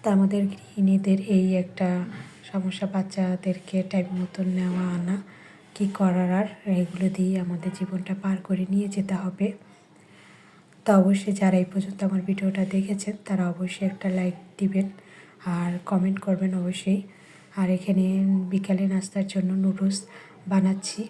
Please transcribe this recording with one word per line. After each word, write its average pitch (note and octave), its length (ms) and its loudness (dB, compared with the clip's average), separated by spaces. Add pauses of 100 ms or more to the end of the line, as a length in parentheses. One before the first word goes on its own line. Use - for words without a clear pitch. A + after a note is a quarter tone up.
তা A3 140 0
আমাদের G3 240 4 (120)
গৃহিণীদের F#3+ 640 2 (180)
এই F#3 100 4 (160)
একটা F#3 260 -2 (640)
সমস্যা, F#3+ 420 -4
বাচ্চাদেরকে F#3+ 840 -2 (140)
টাইম F#3 160 0 (120)
মতন F3+ 280 -4 (100)
নেওয়া F3+ 280 0 (120)
আনা, F3 200 -2 (580)
কী G3+ 100 0 (120)
করার F3+ 420 2
আর, G#3 80 0 (340)
এগুলো F3+ 340 -2
দিয়েই F#3 200 0 (100)
আমাদের F3 340 -4
জীবনটা F#3 340 -4 (100)
পার F#3+ 140 0 (100)
করে F#3 160 0 (100)
নিয়ে G3+ 140 2
যেতে G3 360 -2
হবে। G3 240 -2 (1400)
তো - 40 2 (120)
অবশ্যই G3 400 2
যারা F#3 160 4
এই F#3 160 2
পর্যন্ত - 300 -4
আমার F#3+ 180 0
ভিডিওটা F#3+ 420 0 (120)
দেখেছেন, G3 400 -2 (120)
তারা F#3+ 160 0 (100)
অবশ্যই F#3 380 -6
একটা - 180 -6
লাইক F3+ 260 0 (220)
দিবেন G3 300 0 (680)
আর F3 140 0 (140)
কমেন্ট G3 400 2
করবেন F#3+ 260 0 (100)
অবশ্যই। F#3+ 400 0 (580)
আর F#3 100 2
এখানে F#3 360 2 (460)
বিকালে G3 360 0
নাস্তার F#3+ 400 -2
জন্য F#3 220 0 (140)
নুডলস F#3+ 360 0 (520)
বানাচ্ছি। F#3+ 580 0